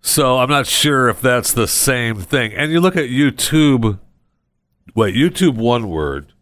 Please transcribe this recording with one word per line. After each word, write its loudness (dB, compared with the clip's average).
So 0
I'm 0
not 0
sure 2
if -4
that's 0
the 0
same -2
thing. -2
And -4
you 2
look 2
at -2
YouTube. 2
Wait, 0
YouTube, 2
one -2
word. -6